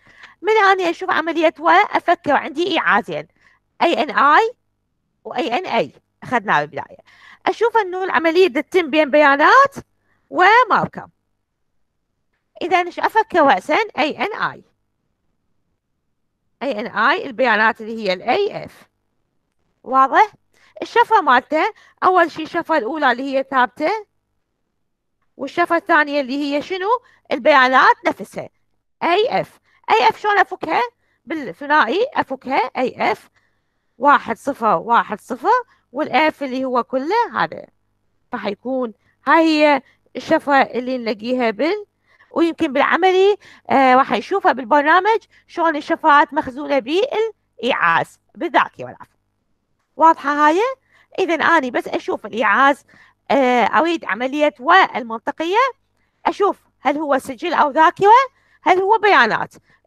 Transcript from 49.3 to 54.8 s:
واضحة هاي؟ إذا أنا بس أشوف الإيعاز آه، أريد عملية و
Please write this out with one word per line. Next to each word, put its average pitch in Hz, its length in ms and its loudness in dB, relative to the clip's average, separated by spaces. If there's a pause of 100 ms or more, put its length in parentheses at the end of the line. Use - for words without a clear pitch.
واضحة 294 520 2
هاي؟ 320 120 2 (600)
إذا 339 160 -2
أنا 285 340 2
بس 269 180 -6
أشوف - 380 -8
الإيعاز 233 600 0 (460)
آه، 247 320 2
أريد 320 420 0
عملية 269 540 -2
و 277 140 2 (220)